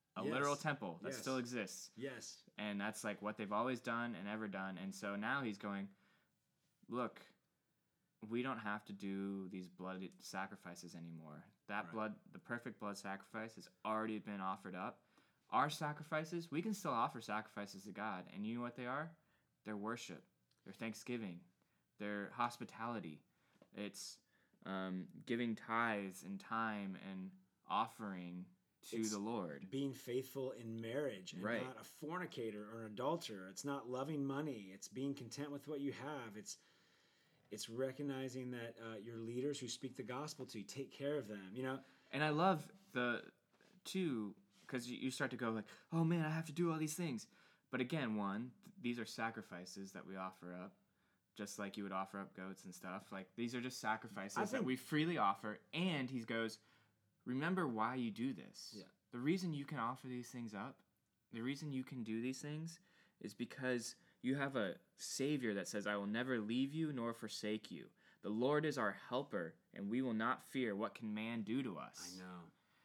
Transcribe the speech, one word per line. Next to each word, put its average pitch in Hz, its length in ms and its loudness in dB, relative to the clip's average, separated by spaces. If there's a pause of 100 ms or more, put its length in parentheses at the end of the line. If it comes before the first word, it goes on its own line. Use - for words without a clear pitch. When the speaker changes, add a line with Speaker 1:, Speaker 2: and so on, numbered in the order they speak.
(160)
Speaker 1:
a 92 80 -2
Speaker 2:
Yes. 151 80 4
Speaker 1:
literal 143 240 4
temple 107 460 0
that - 100 -2
Speaker 2:
Yes. 123 60 -2
Speaker 1:
still 131 200 2
exists. 120 580 -2
Speaker 2:
Yes. 123 460 -8 (160)
Speaker 1:
And 104 220 0
that's, 107 240 0
like, 104 180 0
what 104 140 0
they've 104 160 0
always 117 280 4
done 117 380 0
and 101 100 -4
ever 110 200 0
done. 95 340 -2
And 95 120 -2
so 101 220 0
now 120 260 2
he's 107 160 0
going, 98 300 -2 (1000)
Look, 117 320 0 (1080)
we 120 140 2
don't 131 160 0
have 107 280 -2
to 104 60 -8
do 98 580 0
these 92 180 -4
blood 92 340 -4 (180)
sacrifices 90 760 -6
anymore. 80 500 -10 (240)
That 104 160 0
Speaker 2:
Right. 82 80 -10
Speaker 1:
blood, 107 220 0 (180)
the - 60 -12
perfect 117 420 -4
blood 101 180 -2
sacrifice - 560 -6
has - 140 -14 (160)
already 110 340 4
been 101 220 -2
offered 95 340 0
up. 95 260 -4 (500)
Our 135 200 6
sacrifices, 160 800 -2
we 160 120 0
can 214 120 2
still 147 180 0
offer 120 280 2
sacrifices 104 640 -4
to 104 80 -8
God. 98 320 -2 (100)
And 101 120 -2
you 113 100 0
know 120 40 -2
what 120 160 -4
they 123 100 -4
are? 147 240 -2 (540)
They're 107 120 -4
worship, 104 480 -4 (400)
they're 95 100 -12
thanksgiving, 113 640 -4 (580)
they're 104 360 -2
hospitality. 117 880 -2 (540)
It's, - 420 -6 (480)
um, 92 400 -2 (200)
giving 117 280 2
tithes 107 720 2
and 98 160 -4
time 104 560 0 (140)
and 92 200 -6 (380)
offering 92 800 0 (360)
to - 140 -4
Speaker 2:
It's 110 140 4
Speaker 1:
the 104 80 0
Lord. 95 520 -2
Speaker 2:
being 135 220 2
faithful 127 600 -2
in 113 280 -4
marriage 113 540 -2
and - 80 -6
Speaker 1:
Right. 110 220 2
Speaker 2:
not 131 160 -8
a - 40 -12
fornicator 120 880 -4
or 113 80 -6
an 107 120 -6
adulterer. 120 560 0
It's 98 160 -8
not 139 240 0
loving 139 380 0
money. 135 460 0
It's - 160 -12
being 135 260 0
content 139 360 -6
with 143 180 -6
what 147 120 -2
you 139 120 2
have. 127 440 -4
It's, - 220 -8 (920)
it's 104 180 -6
recognizing 131 840 0
that, 117 280 -4
uh, 113 160 -6
your 113 220 -8
leaders 127 420 0
who 123 80 -4
speak - 280 -6
the 131 60 -6
gospel 131 440 -4
to 113 120 -8
you, 101 60 -6
take - 260 -8
care 143 260 0
of 117 120 0
them, 98 260 -6
you 127 80 -2
know? 131 180 0 (320)
Speaker 1:
And 143 120 4
I 151 60 8
love 160 400 6 (220)
the, 120 380 4 (540)
too, 123 500 2 (320)
'cause 120 220 -2
you, 123 80 -4
you 131 140 2
start 131 220 2
to 120 40 -4
go 117 140 2
like, 110 160 0 (260)
"Oh 165 120 6
man, 165 200 6
I 156 60 2
have 160 160 2
to 160 60 -6
do 170 200 4
all 156 60 2
these 156 160 2
things." 147 320 0 (440)
But 127 100 2
again, 127 340 4
one, 104 380 2 (100)
th-, - 180 -18
these 120 200 2
are 107 40 2
sacrifices 98 880 -4
that 92 140 -8
we 95 100 -8
offer 92 380 -6
up, 90 180 -8 (600)
just 104 240 -6
like 101 180 -2
you 104 60 -2
would 98 100 -2
offer 95 280 0
up 95 140 -8
goats 95 300 -8
and 92 100 -10
stuff. 92 360 -6
Like, 95 240 -8
these 117 220 0
are 120 40 0
just 127 200 -4
sacrifices 107 580 0
Speaker 2:
I 208 40 4
Speaker 1:
that 196 60 2
Speaker 2:
think 247 180 2
Speaker 1:
we 131 100 4
freely 156 420 2
offer. 104 400 4 (160)
And 156 340 4
he 127 120 0
goes, 113 400 2 (640)
"Remember 160 420 4
why 117 300 4
you 117 160 2
do 120 200 2
this." 65 440 -10
Speaker 2:
Yeah. 90 80 -10 (260)
Speaker 1:
The 123 80 -4
reason 170 340 4
you 139 120 -2
can 143 140 -2
offer 120 280 0
these 123 240 -4
things 117 240 -6
up, 117 260 -4 (520)
the 113 100 -4
reason 143 300 0
you 131 100 0
can 127 220 -4
do 110 180 0
these 131 180 0
things 156 380 -4 (400)
is 107 160 -6
because 123 640 0 (260)
you 131 140 4
have 139 180 2
a 98 240 4 (200)
Savior 131 560 2
that 95 120 2
says, 104 220 0
"I 104 80 4
will 101 100 2
never 120 320 4
leave 127 360 4
you 156 180 2
nor 117 200 0
forsake 107 600 -2
you. 65 180 -10 (320)
The 98 80 -2
Lord 139 340 6
is 139 140 2
our 104 140 6
helper, 101 640 -2 (180)
and 101 160 -2
we 123 100 4
will 123 140 4
not 113 300 4
fear 117 320 2
what 104 180 0
can 107 180 -4
man 113 300 -2
do 113 220 2
to 95 120 -2
us." 67 400 -8
Speaker 2:
I 92 60 -10
know. 87 300 -10 (320)